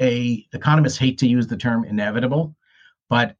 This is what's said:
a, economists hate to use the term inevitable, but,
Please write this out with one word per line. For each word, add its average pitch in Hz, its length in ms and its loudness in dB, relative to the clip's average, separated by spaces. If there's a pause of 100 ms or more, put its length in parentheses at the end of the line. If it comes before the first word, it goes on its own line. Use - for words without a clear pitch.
a, 120 520 0
economists 151 460 2
hate 131 200 0
to 131 100 2
use 120 180 2
the 117 100 -6
term 117 280 -2
inevitable, 120 720 -4 (520)
but, 117 320 0